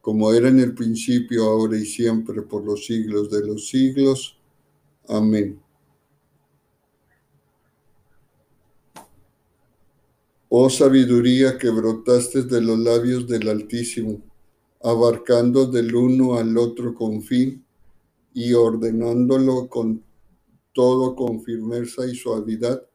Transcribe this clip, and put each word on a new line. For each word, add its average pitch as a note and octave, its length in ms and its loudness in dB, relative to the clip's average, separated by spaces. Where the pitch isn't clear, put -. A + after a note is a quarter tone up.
como G#2+ 340 0
era A#2+ 140 4
en C3 100 6
el B2 160 2
principio, A#2 680 -2
ahora A2 340 0
y G#2 80 -4
siempre, A2+ 560 -4
por G#2 200 -8
los G#2 220 -6
siglos G#2+ 460 -4
de G#2 160 -2
los G#2+ 220 -8
siglos. C3 720 0
Amén. G#2+ 500 0
Oh B2 180 6
sabiduría B2+ 880 4
que A#2+ 140 0
brotaste A2+ 720 0
de B2 180 -2
los A2+ 180 0
labios A#2+ 480 0
del A2 220 -4
Altísimo, G#2+ 720 -6
abarcando A#2+ 840 2
del A#2 280 -2
uno B2+ 400 2
al A2+ 240 0
otro A#2+ 360 -2
confín B2 680 -4
y A#2+ 180 -2
ordenándolo A#2+ 1160 0
con A2+ 340 -4
todo B2+ 400 2
con A#2 280 -4
firmeza A#2 640 -8
y B2 100 -6
suavidad A2+ 680 -6